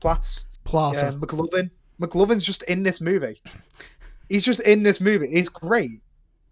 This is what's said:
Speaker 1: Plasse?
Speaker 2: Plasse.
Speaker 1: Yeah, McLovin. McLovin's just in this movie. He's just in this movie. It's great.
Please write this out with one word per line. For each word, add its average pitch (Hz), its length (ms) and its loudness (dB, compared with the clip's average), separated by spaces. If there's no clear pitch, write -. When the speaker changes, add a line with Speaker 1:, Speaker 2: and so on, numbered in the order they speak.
Speaker 1:
Plasse? - 480 -2
Speaker 2:
Plasse. 147 380 0
Speaker 1:
Yeah, 143 100 -2
McLovin. 165 580 -4
McLovin's 190 460 2
just - 200 -4
in 180 180 -2
this 185 180 0
movie. 160 400 -2
He's 196 160 0
just 247 160 2
in 214 220 6
this 202 180 4
movie. 185 300 2
It's 175 180 0
great. 160 540 -4